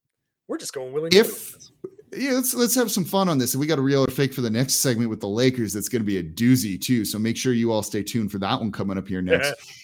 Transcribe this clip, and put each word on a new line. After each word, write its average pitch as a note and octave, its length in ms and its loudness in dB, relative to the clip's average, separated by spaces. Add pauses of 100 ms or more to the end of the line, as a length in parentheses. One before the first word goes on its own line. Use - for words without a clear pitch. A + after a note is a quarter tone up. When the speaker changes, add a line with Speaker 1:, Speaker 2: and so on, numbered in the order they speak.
(480)
Speaker 1:
We're A#3+ 80 -8
just - 160 -10
going C3 200 -10
willy-nilly E3 280 6
Speaker 2:
If - 340 -2
Speaker 1:
with - 180 -20 (400)
this. - 120 -8
Speaker 2:
Yeah, C#4 80 0
let's, B3+ 220 0
let's A#3+ 200 2
have B3 160 2
some F#3 140 -2
fun G3 240 0
on D#3 100 2
this. B2 160 0
And C3+ 60 -2
we D3+ 80 -2
got D#3 100 2
a C3+ 40 0
real C3+ 200 4
or B2+ 80 2
fake C3 220 0
for - 80 -6
the A#2 100 0
next B2 260 0
segment A#2 340 0
with G#2+ 100 -6
the G#2 80 -6
Lakers. A2+ 460 2
That's G2+ 160 -6
gonna A2+ 140 0
be G2+ 120 0
a F2 80 -2
doozy, G#2 560 2
too. A#2+ 240 0
So G#2 140 -4
make A2+ 180 -2
sure B2+ 160 0
you A#2 180 2
all A2 120 2
stay G#2 200 -4
tuned G#2+ 300 -2
for G#2 60 -6
that G2+ 200 -2
one A2 140 -4
coming G2 240 -4
up F#2+ 120 -6
here F#2 140 -4
next. C3 300 2 (320)